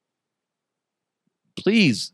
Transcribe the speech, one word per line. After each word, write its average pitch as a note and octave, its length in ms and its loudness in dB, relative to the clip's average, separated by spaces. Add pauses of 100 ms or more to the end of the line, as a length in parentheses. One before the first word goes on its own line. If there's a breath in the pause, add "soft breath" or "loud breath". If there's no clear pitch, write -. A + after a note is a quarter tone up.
(1600)
Please, F#3 560 0